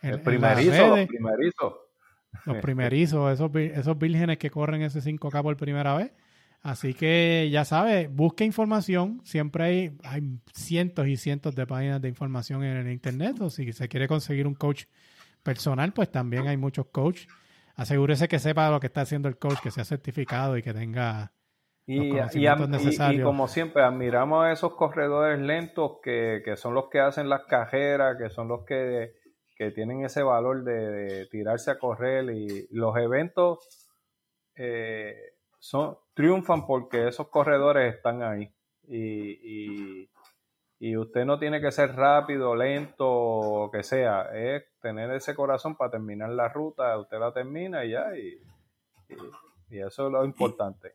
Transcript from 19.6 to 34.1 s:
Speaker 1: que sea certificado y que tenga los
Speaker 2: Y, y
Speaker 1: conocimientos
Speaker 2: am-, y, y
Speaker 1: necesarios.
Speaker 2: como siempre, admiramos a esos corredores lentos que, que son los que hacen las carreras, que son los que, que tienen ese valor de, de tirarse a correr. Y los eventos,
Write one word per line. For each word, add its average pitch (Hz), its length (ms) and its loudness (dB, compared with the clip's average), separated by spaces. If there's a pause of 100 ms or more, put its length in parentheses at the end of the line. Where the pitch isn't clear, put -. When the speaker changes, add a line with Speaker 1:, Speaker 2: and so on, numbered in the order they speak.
Speaker 1:
que 131 80 -4
sea 117 140 -6
certificado 135 720 -4
y 117 60 -2
que 113 120 -6
tenga 113 580 -4 (540)
los 135 180 0
Speaker 2:
Y, 143 40 -2
y - 20 0
Speaker 1:
conocimientos 143 540 4
Speaker 2:
am-, 139 80 0
y, - 20 0
y 139 100 2
Speaker 1:
necesarios. 143 400 4
Speaker 2:
como 139 220 2
siempre, 160 380 2
admiramos 127 600 4
a 165 80 4
esos 165 220 -2
corredores 147 640 2
lentos 156 640 -2
que, 113 420 0
que 104 120 -4
son 120 180 -6
los 135 160 0
que 143 80 2
hacen 139 300 2
las 139 160 0
carreras, 135 760 2
que 117 100 -4
son 113 200 -8
los 117 180 -4
que, 123 460 -4 (440)
que 107 140 -4
tienen 113 340 -6
ese 139 200 -2
valor 127 400 2
de, 113 260 -2
de 98 360 -8
tirarse 110 440 -4
a 131 80 -2
correr. 127 520 -2
Y 104 420 -8
los 113 240 0
eventos, 165 640 0 (960)